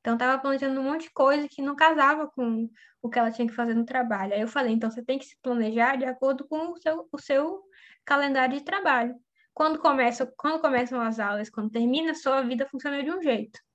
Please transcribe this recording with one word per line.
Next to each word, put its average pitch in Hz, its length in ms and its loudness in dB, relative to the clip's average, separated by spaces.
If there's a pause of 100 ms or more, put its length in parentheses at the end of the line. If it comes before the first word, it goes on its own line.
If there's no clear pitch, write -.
Então, 233 180 0
tava 254 220 2
planejando 269 400 -2
um 269 40 -2
monte 302 180 -2
de - 100 -16
coisa 285 360 4
que - 140 -10
não 277 140 -4
casava 302 520 4
com 226 400 -4 (320)
o 233 80 -6
que 233 100 -2
ela 233 120 2
tinha 233 160 -2
que 226 80 -4
fazer 233 200 -2
no 233 100 2
trabalho. 226 500 -2
Aí 208 60 0
eu 226 80 -2
falei, 247 240 0
"Então, 226 180 0
você 233 140 -10
tem 262 140 -2
que 269 60 -10
se - 180 -20
planejar 233 540 2
de 262 80 -2
acordo 262 420 -2
com 320 260 -4
o 349 40 -10
seu, 330 360 -4
o 294 60 -10
seu 302 440 0 (420)
calendário 277 540 2
de 285 60 -12
trabalho. 269 500 0 (400)
Quando 311 240 0
começa, 254 480 2 (100)
quando 320 240 -2
começam 254 400 0
as 226 200 -2
aulas, 208 300 -4
quando 220 200 -6
termina, 262 440 0
sua 269 280 0
vida 247 240 -2
funciona 277 360 -6
de 294 100 -4
um 370 100 -4
jeito. 226 380 -2 (140)